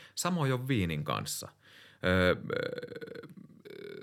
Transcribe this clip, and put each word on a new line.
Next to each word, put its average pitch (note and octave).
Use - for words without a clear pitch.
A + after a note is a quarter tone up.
samoin E3
on B2+
viinin F2
kanssa. G#1
Öö, F2+
öö, -